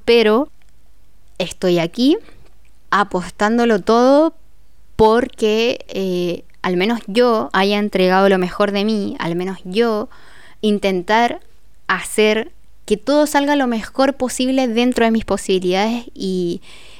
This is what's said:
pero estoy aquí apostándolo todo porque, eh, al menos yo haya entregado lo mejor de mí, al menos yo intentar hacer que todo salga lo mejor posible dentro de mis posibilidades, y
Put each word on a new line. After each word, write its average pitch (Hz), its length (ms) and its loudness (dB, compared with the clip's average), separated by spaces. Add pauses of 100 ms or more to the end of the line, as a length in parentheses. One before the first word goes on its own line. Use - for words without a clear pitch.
pero 233 440 4 (920)
estoy 175 420 0
aquí 247 380 2 (720)
apostándolo 208 920 0
todo 269 540 4 (600)
porque, 226 920 2
eh, 180 560 -4 (180)
al 180 160 0
menos 220 300 0
yo 226 440 2
haya 196 260 2
entregado 190 520 4
lo 190 80 4
mejor 190 340 0
de 202 140 0
mí, 214 320 -2
al 170 180 -4
menos 185 280 -6
yo 214 440 -2 (540)
intentar 208 760 0 (480)
hacer 214 640 0 (340)
que 214 100 2
todo 294 300 2
salga 285 300 2
lo 277 100 2
mejor 254 480 0
posible 254 540 -2
dentro 240 360 2
de 226 60 4
mis 226 160 0
posibilidades, 196 800 0 (100)
y 180 480 -4 (380)